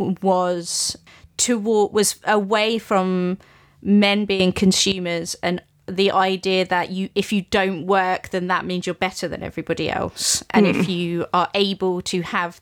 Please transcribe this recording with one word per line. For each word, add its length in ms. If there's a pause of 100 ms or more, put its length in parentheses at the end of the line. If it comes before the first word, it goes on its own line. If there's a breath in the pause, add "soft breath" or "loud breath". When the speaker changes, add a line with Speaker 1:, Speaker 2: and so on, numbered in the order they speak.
(200)
Speaker 1:
was 760 (440 soft breath)
toward, 560
was 220 (100)
away 520
from 600 (420 soft breath)
men 460
being 260
consumers 880
and 200 (260)
the 220
idea 540
that 260
you, 240
if 180
you 100
don't 440
work, 440
then 180
that 180
means 200
you're 80 (140)
better 200
than 160
everybody 440
else. 600
And 160
if 120
Speaker 2:
Mm. 100
Speaker 1:
you 440
are 220
able 480
to 200
have 400